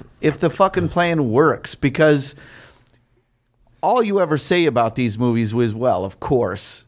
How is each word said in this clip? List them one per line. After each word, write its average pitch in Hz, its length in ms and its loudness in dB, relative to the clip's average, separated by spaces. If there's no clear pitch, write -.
if 147 160 0
the 170 120 0
fucking 185 380 0
plan 165 420 0
works, 135 440 0
because 143 600 0
all 233 200 2
you 202 180 0
ever 156 180 0
say 175 280 0
about 117 280 0
these 117 240 -2
movies 117 360 0
was, 117 200 0
"Well, 113 300 0
of - 160 -12
course, 107 680 -4